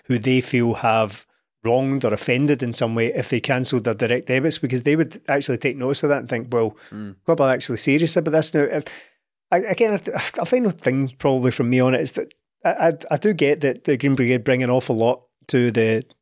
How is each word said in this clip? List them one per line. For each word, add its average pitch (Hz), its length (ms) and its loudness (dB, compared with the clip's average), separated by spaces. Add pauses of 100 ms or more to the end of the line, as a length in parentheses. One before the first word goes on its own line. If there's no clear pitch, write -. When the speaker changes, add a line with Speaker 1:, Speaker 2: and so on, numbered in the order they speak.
Speaker 1:
who 123 120 0
they 127 220 0
feel 120 340 0
have 110 520 -2 (380)
wronged 131 400 0
or 110 80 2
offended 127 480 0
in 123 120 -4
some 113 240 0
way 117 180 0
if 143 160 -4
they 123 80 0
cancelled 127 460 -2
their 117 100 0
direct 120 320 -2
debits, 131 320 0
because 123 240 -2
they 147 140 2
would 160 320 -2
actually 139 280 0
take 135 200 -2
notice 131 260 -4
of 156 60 0
that 139 100 2
and 117 100 -10
think, 120 240 -6
"Well, 113 240 0 (140)
Speaker 2:
Mm. 104 240 -14 (100)
Speaker 1:
club 160 160 2
are 131 120 4
actually 123 240 -4
serious 151 400 2
about 156 160 0
this 156 200 2
now." 147 100 2
If, 139 200 -2 (680)
I, 175 60 4
again, 214 360 0
I, 185 40 -2
th-, - 180 -8 (240)
I - 40 -2
find 247 220 0
the 185 60 0
thing 131 460 -2
probably 131 340 2
from 120 180 0
me 127 80 4
on 127 160 4
it 120 60 2
is - 120 -2
that - 220 -6 (300)
I, 170 60 2 (180)
I, 165 40 2 (200)
I 147 40 0
do 208 160 0
get 147 280 2
that 135 240 -2
the 143 120 2
Green 135 200 2
Brigade 123 260 2
bring 127 220 2
an 123 60 0
awful 127 260 0
lot 113 260 0 (260)
to 123 220 2
the, 110 320 2 (200)